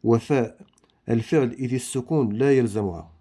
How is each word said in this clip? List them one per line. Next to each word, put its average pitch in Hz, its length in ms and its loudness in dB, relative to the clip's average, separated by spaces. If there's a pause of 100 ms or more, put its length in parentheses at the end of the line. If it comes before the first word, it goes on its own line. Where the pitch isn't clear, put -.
وفاء 117 560 0 (480)
الفعل 120 420 0
إذ 127 240 -6
السكون 127 580 -2
لا 131 260 4
يلزمها. 101 520 -2 (100)